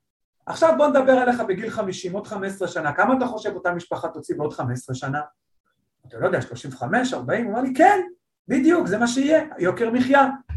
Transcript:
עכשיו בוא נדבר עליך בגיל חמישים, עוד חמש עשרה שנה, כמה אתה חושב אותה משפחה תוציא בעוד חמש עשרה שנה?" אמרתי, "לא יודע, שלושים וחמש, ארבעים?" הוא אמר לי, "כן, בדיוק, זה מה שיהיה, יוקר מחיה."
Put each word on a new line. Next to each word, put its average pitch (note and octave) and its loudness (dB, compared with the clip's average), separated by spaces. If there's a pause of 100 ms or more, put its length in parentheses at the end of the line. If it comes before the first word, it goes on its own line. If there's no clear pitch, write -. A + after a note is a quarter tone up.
(460)
עכשיו - 2
בוא D4 4
נדבר C4+ 4
עליך B3 4
בגיל G#3 -4
חמישים, F#3+ -6
עוד G3+ -8
חמש G3 -6
עשרה F3+ -6
שנה, D3+ -4
כמה B3 2
אתה A#3+ 0
חושב G#3+ -6
אותה F3 -2
משפחה E3+ -6
תוציא D#3 -8
בעוד - -4
חמש B2+ -6
עשרה B2+ -8
שנה?" C3+ -6 (800)
אמרתי, - -20
"לא D3+ 0
יודע, F3+ 0
שלושים B2+ -12
וחמש, G#3 -2
ארבעים?" D3+ -4
הוא G3+ -4
אמר A#3+ -2
לי, C4 -2
"כן, F#4+ 6 (480)
בדיוק, D#4 2
זה G3+ 0
מה A#3+ 2
שיהיה, C#4+ 2 (160)
יוקר F#3+ 0
מחיה." C4 4 (300)